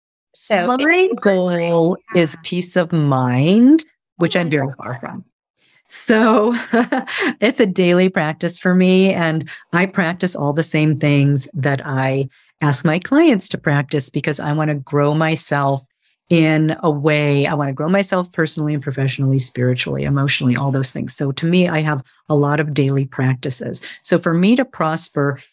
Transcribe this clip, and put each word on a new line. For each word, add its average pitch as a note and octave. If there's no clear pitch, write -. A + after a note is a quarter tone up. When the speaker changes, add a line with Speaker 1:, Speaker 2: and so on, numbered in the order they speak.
Speaker 1:
So G3
Speaker 2:
My B3
Speaker 1:
if F4
Speaker 2:
goal F3
is E3
peace F3+
of E3+
mind, D3+
which E3+
I'm F3
very C#3
far A#2+
from. -
So A3+
<laughs> B3+
it's A3
a A3+
daily F3+
practice E3+
for F3+
me. F#3
And E3
I F3
practice F3+
all C#3+
the D#3+
same D#3
things C#3+
that C#3
I C3+
ask C#3+
my D#3+
clients C4+
to -
practice C#3+
because D3
I D3+
wanna D3+
grow C#3+
myself D3
in D#3
a E3+
way. D3
I D#3
wanna C#3+
grow D3+
myself F#3+
personally D#3
and C#3+
professionally, C3+
spiritually, B2+
emotionally, C#3
all C#3
those C3+
things. -
So C#3
to E3
me, F3
I D#3+
have D3+
a D3+
lot C#3+
of D3+
daily C#3
practices. C3
So F3+
for F3
me F3+
to C4
prosper D#3